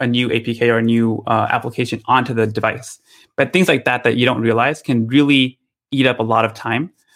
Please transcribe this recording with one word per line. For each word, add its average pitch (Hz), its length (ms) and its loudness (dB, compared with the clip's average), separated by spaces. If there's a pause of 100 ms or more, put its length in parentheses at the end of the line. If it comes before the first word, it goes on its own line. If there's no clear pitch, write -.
a 127 60 0
new 120 220 0
A 117 120 0
P 117 120 -4
K 117 160 0
or 113 100 2
a - 20 0
new, 113 460 0
uh, 110 220 0
application 120 560 -4
onto 123 280 0
the 113 120 2
device. 107 540 -4 (380)
But 135 160 0
things 185 160 2
like 139 160 0
that 123 180 -2
that 117 140 0
you 123 80 2
don't 127 160 0
realize 117 400 0
can 117 260 0
really 135 500 2 (340)
eat 135 140 2
up 123 140 2
a 113 40 -2
lot 113 200 2
of 110 100 -2
time, 120 380 -4 (240)